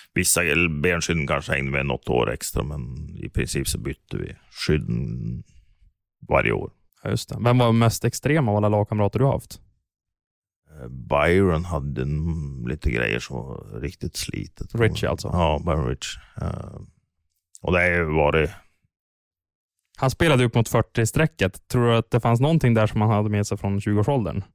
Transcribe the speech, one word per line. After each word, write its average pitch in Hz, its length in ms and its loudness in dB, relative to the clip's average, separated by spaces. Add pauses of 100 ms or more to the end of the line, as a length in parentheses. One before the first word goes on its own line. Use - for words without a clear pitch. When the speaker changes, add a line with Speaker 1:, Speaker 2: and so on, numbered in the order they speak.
(140)
Speaker 1:
Vissa 90 280 2 (400)
benskydden 82 460 0
kanske 73 260 -4
hängde 69 180 -2
med 69 140 -2
något 64 240 -4
år 58 220 2
extra, - 320 -4
men 71 540 -10
i - 120 -10
princip - 380 -4
så - 100 -4
bytte - 400 -8
vi - 180 -8 (160)
skydden 60 920 -4 (880)
varje 55 220 2
år. 50 200 -4 (320)
Speaker 2:
Ja, 98 60 -6
just 113 200 -4
det. - 120 -8
Vem 120 160 4
var 120 140 6
mest 117 340 2
extrem 135 440 0
av 104 60 2
alla 104 140 2
lagkamrater 104 500 2
du 131 60 4
har 139 60 4
haft? - 280 -6 (1200)
Speaker 1:
Eh, 62 100 -14
Byron 80 760 2
hade 71 360 -4
en, 73 680 -2
lite 65 240 -2
grejer 58 280 -2
som 65 160 -10
var 57 460 -12
riktigt - 340 -8
slitet. - 600 -8
Speaker 2:
Richie 113 340 2
alltså? - 180 -4
Speaker 1:
Ja, 80 380 0
Byron 76 220 0
Rich. - 300 -6 (240)
Eh, - 400 -8 (800)
och - 100 -2
det 90 80 4
har 87 80 4
ju 87 160 2
varit 78 480 2 (1500)
Speaker 2:
Han 131 140 0
spelade 147 320 4
upp 117 120 0
mot 117 140 2
fyrtio-strecket. - 1000 0
Tror 120 200 2
du 117 100 6
att - 140 -2
det 120 80 2
fanns 117 200 2
någonting 139 340 4
där 110 140 4
som 110 140 -2
han 107 80 4
hade 104 200 2
med 104 180 0
sig 101 100 -4
från 98 240 -2
tjugoårsåldern? 104 640 0 (120)